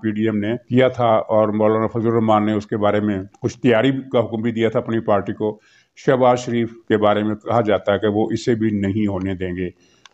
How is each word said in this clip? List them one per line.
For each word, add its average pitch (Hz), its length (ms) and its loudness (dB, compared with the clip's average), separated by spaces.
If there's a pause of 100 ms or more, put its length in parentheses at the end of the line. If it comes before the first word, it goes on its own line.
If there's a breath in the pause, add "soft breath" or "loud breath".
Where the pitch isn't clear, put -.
पीडीएम 107 340 -2
ने 107 220 -2
किया 127 320 2
था 120 260 0 (160)
और 110 220 2
मौलाना 110 340 2
फजल 113 220 -2
रहमान 110 340 2
ने 107 100 0
उसके 104 240 -4
बारे 104 240 2
में 101 240 -4 (140)
कुछ - 180 -6
तैयारी 120 320 4 (220)
का 123 80 2
हुक्म 110 220 -4
भी 120 100 -2
दिया 113 180 0
था 123 80 -2
अपनी 113 240 -2
पार्टी 104 320 -2
को, 107 240 -4 (400 soft breath)
शहबाज 127 400 4
शरीफ 117 360 -4 (140)
के 110 100 4
बारे 104 260 2
में 107 140 -2
कहा 113 240 0
जाता 101 300 0
है 98 60 2
कि 107 120 0
वो 104 220 0
इसे 120 240 -2
भी 110 140 -2 (100)
नहीं 101 280 -2
होने 95 280 -4
देंगे। 90 360 -6 (420 soft breath)